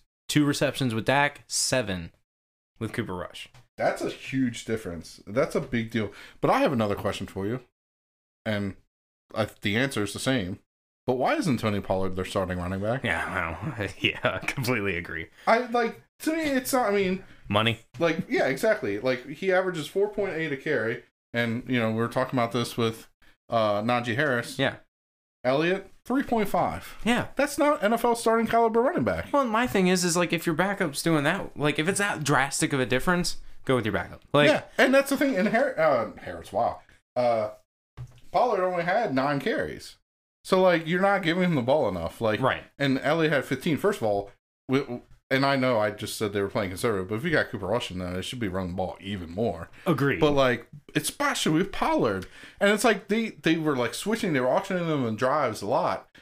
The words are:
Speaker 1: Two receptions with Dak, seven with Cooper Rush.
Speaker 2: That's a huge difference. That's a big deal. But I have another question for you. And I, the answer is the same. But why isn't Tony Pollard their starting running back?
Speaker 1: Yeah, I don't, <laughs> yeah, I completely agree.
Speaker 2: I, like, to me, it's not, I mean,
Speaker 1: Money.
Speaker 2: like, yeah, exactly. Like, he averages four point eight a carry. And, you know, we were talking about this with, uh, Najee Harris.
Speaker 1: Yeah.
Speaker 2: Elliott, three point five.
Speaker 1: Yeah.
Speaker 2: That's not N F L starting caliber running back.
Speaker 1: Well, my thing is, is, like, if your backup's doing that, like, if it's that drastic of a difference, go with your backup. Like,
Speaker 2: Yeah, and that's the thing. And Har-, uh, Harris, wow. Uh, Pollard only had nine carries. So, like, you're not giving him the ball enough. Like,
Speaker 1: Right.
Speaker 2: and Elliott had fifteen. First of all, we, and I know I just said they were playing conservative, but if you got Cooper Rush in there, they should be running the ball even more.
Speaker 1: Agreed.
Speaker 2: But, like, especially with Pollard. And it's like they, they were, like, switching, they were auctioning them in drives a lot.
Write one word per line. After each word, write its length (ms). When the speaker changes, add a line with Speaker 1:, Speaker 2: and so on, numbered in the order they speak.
Speaker 1:
Two 160
receptions 500
with 100
Dak, 440
seven 640
with 140
Cooper 240
Rush. 320
Speaker 2:
That's 260
a 80
huge 540
difference. 640
That's 280
a 60
big 300
deal. 220
But 100
I 100
have 120
another 220
question 320
for 200
you. 140
And 320
I, 140
the 140
answer 280
is 80
the 60
same. 400
But 80
why 200
isn't 240
Tony 220
Pollard 340
their 100
starting 340
running 220
back? 220
Speaker 1:
Yeah, 580
I 260
don't, 100
<laughs> 60
yeah, 200
I 240
completely 500
agree. 320
Speaker 2:
I, 180
like, 340
to 120
me, 100
it's 300
not, 160
I 40
mean, 320
Speaker 1:
Money. 300
Speaker 2:
like, 300
yeah, 180
exactly. 540
Like, 280
he 240
averages 360
four 200
point 260
eight 180
a 40
carry. 460
And, 320
you 140
know, 100
we 60
were 120
talking 300
about 140
this 240
with, 320
uh, 320
Najee 320
Harris. 460
Speaker 1:
Yeah. 160
Speaker 2:
Elliott, 460
three 180
point 260
five. 560
Speaker 1:
Yeah. 300
Speaker 2:
That's 240
not 240
N 100
F 120
L 100
starting 320
caliber 360
running 220
back. 280
Speaker 1:
Well, 120
my 220
thing 220
is, 160
is, 120
like, 160
if 140
your 80
backup's 480
doing 220
that, 340
like, 200
if 100
it's 100
that 240
drastic 500
of 80
a 60
difference, 520
go 100
with 100
your 80
backup. 300
Like, 180
Speaker 2:
Yeah, 120
and 160
that's 160
the 60
thing. 200
And 120
Har-, 300
uh, 320
Harris, 320
wow. 280
Uh, 340
Pollard 340
only 200
had 300
nine 260
carries. 560
So, 160
like, 260
you're 140
not 220
giving 220
him 100
the 80
ball 260
enough. 320
Like, 200
Speaker 1:
Right. 240
Speaker 2:
and 220
Elliott 320
had 120
fifteen. 320
First 240
of 60
all, 240
we, 140
and 160
I 100
know 220
I 140
just 240
said 160
they 80
were 80
playing 220
conservative, 380
but 80
if 80
you 60
got 200
Cooper 180
Rush 220
in 100
there, 120
they 100
should 180
be 80
running 240
the 40
ball 240
even 300
more. 380
Speaker 1:
Agreed. 340
Speaker 2:
But, 120
like, 340
especially 560
with 200
Pollard. 540
And 100
it's 140
like 240
they, 220
they 260
were, 200
like, 180
switching, 380
they 80
were 80
auctioning 400
them 180
in 100
drives 460
a 40
lot. 420